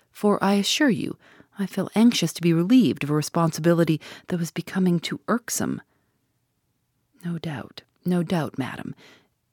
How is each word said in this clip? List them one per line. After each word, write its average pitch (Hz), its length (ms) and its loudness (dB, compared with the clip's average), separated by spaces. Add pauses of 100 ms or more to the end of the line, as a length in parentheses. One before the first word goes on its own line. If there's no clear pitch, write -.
(100)
for - 320 0
I 196 120 2
assure 202 360 2
you - 260 -4 (420)
I 196 80 -4
feel 185 280 -6
anxious 208 400 4
to - 80 -8
be 170 100 4
relieved 175 500 4
of 143 80 -6
a 147 40 2
responsibility 160 840 2 (280)
that 185 100 -4
was 165 120 -4
becoming 180 500 0
too - 260 -8
irksome." - 560 -4 (1400)
"No 170 140 -6
doubt, 151 440 -10 (220)
no 175 180 2
doubt, 160 360 -2
madam. - 360 -8 (580)